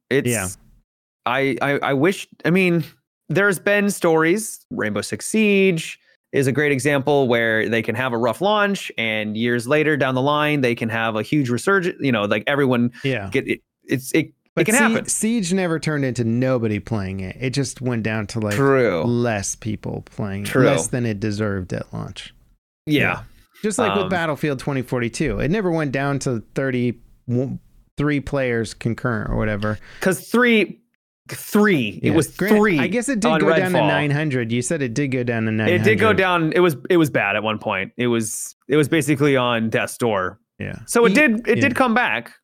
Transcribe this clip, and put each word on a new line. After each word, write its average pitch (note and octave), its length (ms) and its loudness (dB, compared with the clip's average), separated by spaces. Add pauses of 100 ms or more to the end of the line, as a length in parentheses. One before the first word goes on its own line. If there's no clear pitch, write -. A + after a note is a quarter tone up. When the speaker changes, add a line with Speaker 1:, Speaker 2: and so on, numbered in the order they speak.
Speaker 1:
It's B2+ 180 0
Speaker 2:
Yeah. A2 200 0 (800)
Speaker 1:
I, C3+ 360 0
I, C#3 180 0
I C3+ 140 0
wish, D#3+ 340 0 (180)
I D3 60 2
mean, F3 320 2 (460)
there's G3 300 2
been G3+ 300 2
stories, E3+ 840 0
Rainbow G#2 300 -4
Six - 240 -8
Siege G3 720 2 (340)
is C3 140 2
a C#3 60 2
great D3 180 2
example C#3 560 2
where A2+ 420 2
they A2+ 120 0
can A2 140 -2
have B2+ 180 -2
a A#2 40 0
rough A2+ 240 0
launch G3+ 560 0
and G#2+ 380 -2
years A#2+ 320 0
later D3+ 300 2
down C3 180 0
the B2+ 60 0
line, D3 400 0
they A#2+ 140 2
can A#2 140 -4
have A2+ 280 -2
a G#2+ 60 -2
huge C#3+ 260 0
resurgence, F3+ 520 0
you C#3 100 0
know, G#2+ 120 2
like, G#2+ 240 0
everyone B2+ 440 2 (120)
Speaker 2:
Yeah. A#2 280 -4
Speaker 1:
get B2+ 160 -2
it, - 140 -4 (240)
it's, C3 280 -4
it, - 180 0 (240)
Speaker 2:
But E3 60 2
Speaker 1:
it E3 40 2
can A3 100 0
Speaker 2:
Sie-, C#4 60 4 (120)
Speaker 1:
happen. - 140 -4
Speaker 2:
Siege G#3+ 460 -2
never F3+ 260 0
turned D3+ 260 -2
into B2 200 -2
nobody A2+ 540 0
playing F#2+ 420 -6
it. F#2 180 -10
It C3 120 -4
just C3 300 -4
went B2 220 -2
down A2 240 -2
to, A#2 120 -6
like, G#2 160 -2
Speaker 1:
True. B2 480 4
Speaker 2:
less A#2 520 0
people - 480 -8
playing G2 400 -8
it, G2+ 40 -8
Speaker 1:
True. B2+ 180 0
Speaker 2:
less F2 220 0
than B2 180 -4
it A2 160 -4
deserved G2+ 520 -4
at A2+ 200 -8
launch. G#2 400 -12 (520)
Speaker 1:
Yeah. D3 160 2
Speaker 2:
Yeah. F2+ 220 -2 (400)
Just G#3+ 160 -2
like G3+ 160 0
with G3 80 0
Speaker 1:
Um, F#3 60 -6
Speaker 2:
Battlefield D#3 500 -2
twenty C3+ 240 -4
forty-two. A#2+ 560 -4
It A#2+ 100 0
never F#3 220 0
went D#3 200 -2
down C#3 280 0
to B2 240 -2 (100)
thirty-three C3 1700 -4
players B2 560 -2
concurrent A2 560 -2
or A#2 40 -2
whatever. G#2+ 440 -2 (200)
Speaker 1:
'Cause - 300 -2
three, A#3 500 2 (480)
three. E3 760 2
It - 60 2
Speaker 2:
Yeah. - 60 2
Speaker 1:
was D#3 120 2 (100)
Speaker 2:
Grant-, G#3 180 2
Speaker 1:
three G#3 240 4
Speaker 2:
I C3+ 60 2
guess A3+ 240 -2
it B3+ 100 0
did E3+ 120 2
Speaker 1:
on D#3+ 80 4
Speaker 2:
go D3+ 100 2
down D#3+ 220 2
to - 80 2
Speaker 1:
Redfall. A2+ 80 4
Speaker 2:
nine D3 240 0
hundred. C3+ 400 -2
You A#2+ 100 0
said D3+ 220 -2
it A#2+ 100 -4
did C#3 140 -2
go B2+ 160 -2
down A#2 220 -2
to A2 60 0
nine A2 180 0
hundred. F3 120 2
Speaker 1:
It - 40 0
did G#3+ 140 4
go G#3+ 140 4
down. F3 400 2
It - 60 2
was, E3+ 180 4 (140)
it F3+ 60 4
was D#3+ 120 4
bad G#2 260 0
at G#2 60 -2
one G#2+ 160 -2
point. G2 400 -4
It B2 100 0
was, A#2 480 -4 (140)
it D3 80 2
was D3 100 4
basically C#3+ 480 2
on A#2+ 360 0
death's A2 260 -2
door. F#2+ 420 -2 (200)
Speaker 2:
Yeah. G2 260 -10
Speaker 1:
So A#3 200 4
it F#3+ 80 6
Speaker 2:
E-, - 20 4
Speaker 1:
did, B3+ 320 2
it A#3+ 100 2
Speaker 2:
yeah. A#3+ 40 0
Speaker 1:
did C4+ 140 0
come B3 200 2
back. C#3+ 380 -2 (100)